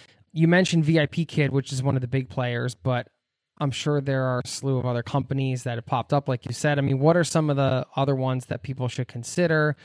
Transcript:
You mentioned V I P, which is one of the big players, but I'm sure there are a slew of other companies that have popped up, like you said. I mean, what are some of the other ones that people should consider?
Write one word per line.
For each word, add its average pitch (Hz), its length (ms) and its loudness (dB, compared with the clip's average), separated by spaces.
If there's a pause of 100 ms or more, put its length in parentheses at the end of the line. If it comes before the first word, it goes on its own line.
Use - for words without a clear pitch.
(340)
You 165 140 4
mentioned 170 380 4
V 160 120 4
I 147 60 4
P, 160 220 -2 (220)
which 135 260 -2
is 127 80 -2
one 135 120 2
of 131 60 0
the 127 80 -4
big 131 220 -2
players, 123 440 -4
but 123 340 -2 (500)
I'm 143 120 0
sure 147 300 -2
there 135 240 0
are 127 180 0
a - 60 -14
slew 135 300 -2
of 123 80 -2
other 120 160 -2
companies 135 640 -2
that 120 100 -4
have 117 100 -8
popped 123 300 -2
up, 143 120 0
like 127 200 -4
you 117 80 -6
said. 147 240 0
I - 20 2
mean, 135 200 0
what 165 180 6
are 170 40 4
some 156 280 0
of 139 60 0
the 135 300 0 (100)
other 139 180 2
ones 131 320 -2
that - 160 -6
people 131 260 -6
should 123 200 -6
consider? 151 760 0